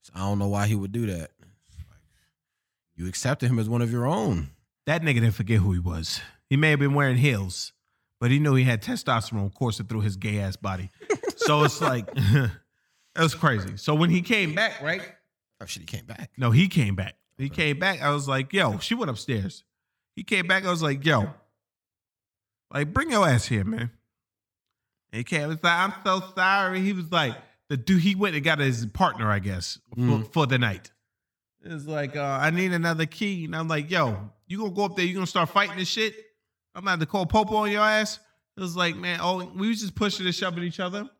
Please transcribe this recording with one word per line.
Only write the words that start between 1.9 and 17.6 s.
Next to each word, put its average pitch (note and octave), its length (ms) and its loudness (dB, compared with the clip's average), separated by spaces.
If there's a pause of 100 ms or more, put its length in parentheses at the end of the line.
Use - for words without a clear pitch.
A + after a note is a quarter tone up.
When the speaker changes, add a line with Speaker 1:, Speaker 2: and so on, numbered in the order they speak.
Speaker 1:
You F2 120 -8
accepted B2 420 -2
him B2 100 2
as G#2+ 100 0
one A#2+ 120 0
of A#2 100 0
your A#2+ 140 -2
own. C#3 440 0 (360)
Speaker 2:
That D#3+ 180 0
nigga D3 120 2
didn't A2+ 180 4
forget G#2+ 260 2
who F#2+ 140 4
he F2+ 60 0
was. E2 400 -4 (300)
He C3+ 80 2
may D3+ 140 4
have D3 80 4
been C#3 160 2
wearing C#3 220 4
heels, A2 560 0 (460)
but A#2+ 120 2
he C#3 80 6
knew D3 160 4
he B2+ 80 6
had A#2+ 180 2
testosterone A2+ 720 -2
coursing A2+ 320 -2
through A2+ 160 -4
his G#2 140 0
gay G#2+ 240 -4
ass G2 160 -4
body. F#2+ 340 -6 (480)
So D3+ 260 4
it's - 160 0
like, B2+ 320 -2
<laughs> - 40 -8
it A#2 340 4 (680)
was D#3+ 200 2
crazy. G2+ 420 0
So D3+ 160 -2
when E3 160 4
he F3+ 120 4
came F3 340 0
back, G3 260 -2
right? E3 200 -4 (600)
Speaker 1:
Oh, - 60 -14
shit, - 140 -10
he D#2+ 40 -18
came - 200 -10
back. - 320 -16
Speaker 2:
No, B2+ 140 2
he D#3 160 6
came A2+ 280 2
back. F#2 220 -6 (200)
He C3+ 80 -6
Speaker 1:
Okay. C#3 100 -8 (120)